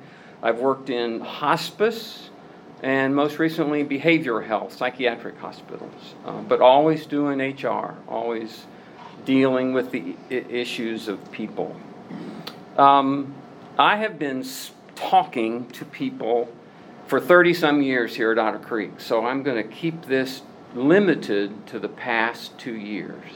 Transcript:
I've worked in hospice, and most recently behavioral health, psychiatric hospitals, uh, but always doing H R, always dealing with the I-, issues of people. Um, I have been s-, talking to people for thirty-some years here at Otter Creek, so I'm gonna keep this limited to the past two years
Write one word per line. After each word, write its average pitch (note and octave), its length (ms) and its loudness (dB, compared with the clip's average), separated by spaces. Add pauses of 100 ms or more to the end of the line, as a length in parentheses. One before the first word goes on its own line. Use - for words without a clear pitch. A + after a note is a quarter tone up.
(420)
I've A#2 160 2
worked C3+ 320 0
in A#2+ 300 -2
hospice, - 1120 -2 (520)
and C3+ 320 2
most D3 240 0
recently D#3 460 0
behavioral C#3 600 2
health, G2+ 280 -4
psychiatric B2 640 -4
hospitals, - 840 -14
uh, G#2+ 180 -8
but A#2 180 4
always D3+ 460 6
doing C#3+ 340 -2
H C3+ 240 -4
R, G#2 300 -4 (140)
always A2+ 580 -6 (580)
dealing C3 480 4
with B2+ 180 0
the C3 240 -6 (160)
I-, B2+ 40 -4
issues A#2 720 -4
of F#2+ 240 -8
people. G2 420 -6 (1040)
Um, C#3 580 6 (420)
I E3+ 200 4
have G#3 240 -4
been C3+ 200 -4
s-, - 300 -12 (240)
talking A#2+ 760 0
to - 140 -14
people A#2+ 640 -2 (600)
for C#3 100 2
thirty-some E3 640 6
years B2 320 0
here A2+ 160 2
at A2+ 80 2
Otter G#2 220 0
Creek, G#2+ 400 -6
so A2+ 260 0
I'm C3+ 160 -2
gonna A#2+ 220 -2
keep E3 420 -6
this C3 360 -2 (340)
limited A#2+ 880 2
to A2+ 140 -12
the G#2 80 -4
past A#2 680 -4
two A#2 200 -10
years G#2 480 -10 (120)